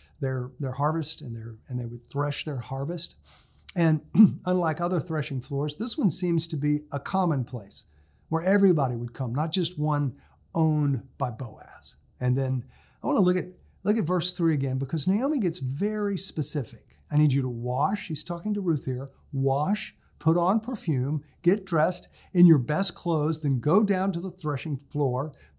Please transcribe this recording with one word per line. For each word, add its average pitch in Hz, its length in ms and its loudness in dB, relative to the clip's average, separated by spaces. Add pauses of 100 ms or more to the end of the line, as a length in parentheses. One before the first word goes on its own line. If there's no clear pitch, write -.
(200)
their, 131 380 -4
their 131 140 -4
harvest 156 480 0
and 120 160 -10
their, 113 200 -12 (120)
and 123 100 -4
they 120 80 -4
would 117 200 -12
thresh 143 380 -2
their 139 140 -6
harvest. 139 580 -6 (600)
And 160 240 4 (140)
<clears throat> 175 320 8
unlike 175 340 0
other 175 180 0
threshing 147 440 -4
floors, 143 340 -4
this 247 220 -2
one 220 120 4
seems 170 380 0
to 151 80 -4
be 147 240 0 (100)
a 143 80 -2
common 160 460 0
place 107 400 -10 (460)
where 160 120 -2
everybody 175 540 4
would 120 160 -8
come, 123 220 -4
not 160 180 -2
just 180 260 0
one 147 380 0 (380)
owned 151 480 2 (160)
by 127 120 -2
Boaz. - 640 -12 (220)
And 127 180 2
then 131 280 -2 (400)
I - 20 -2
wanna 269 140 2
look 180 160 4
at, - 120 -4 (360)
look 214 140 2
at 185 60 0
verse - 280 0
three 165 220 2
again, 131 240 -2
because 135 280 -2
Naomi 254 320 0
gets 190 200 -2
very 202 580 -4
specific. - 800 -2 (140)
"I 147 80 0
need 147 160 4
you 135 80 2
to 131 60 -2
wash," 127 600 -4
he's 151 160 -4
talking 175 300 -6
to 202 80 -4
Ruth 165 240 0
here, 131 220 -6 (220)
"wash, 139 640 0 (240)
put 165 200 2
on 185 200 2
perfume, 147 640 -2 (200)
get 190 240 2
dressed 165 420 0 (240)
in 175 140 8
your 160 120 10
best 151 360 0
clothes, 160 480 -2
then 139 180 0
go 185 240 4
down 190 280 0
to 165 80 -4
the 180 100 -6
threshing 147 480 -6
floor, 143 540 -2 (260)